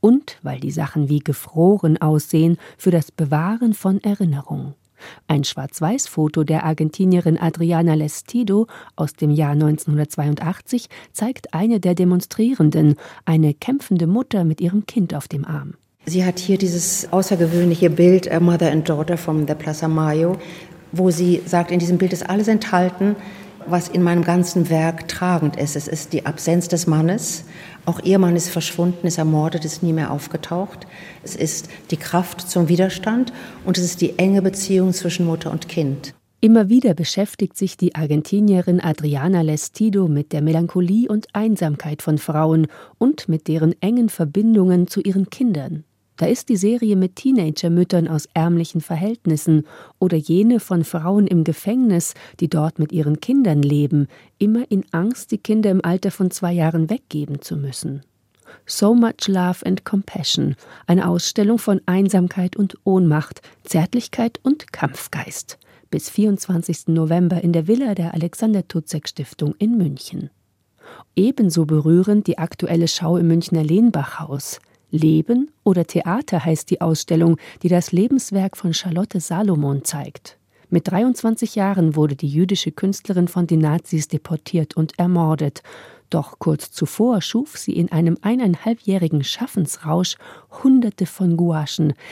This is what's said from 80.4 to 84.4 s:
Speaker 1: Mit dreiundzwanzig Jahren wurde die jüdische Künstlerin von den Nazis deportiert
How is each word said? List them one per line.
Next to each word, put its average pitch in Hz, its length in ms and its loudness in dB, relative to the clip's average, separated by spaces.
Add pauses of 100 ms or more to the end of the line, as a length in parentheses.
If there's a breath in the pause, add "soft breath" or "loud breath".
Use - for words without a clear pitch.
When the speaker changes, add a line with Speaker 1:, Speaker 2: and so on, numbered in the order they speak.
Speaker 1:
Mit 180 200 0
dreiundzwanzig 226 640 0
Jahren 190 420 2
wurde 147 180 2
die 143 140 -4
jüdische 170 420 0
Künstlerin 190 560 -2
von 175 200 -2
den 160 120 2
Nazis 156 480 -2
deportiert - 720 -6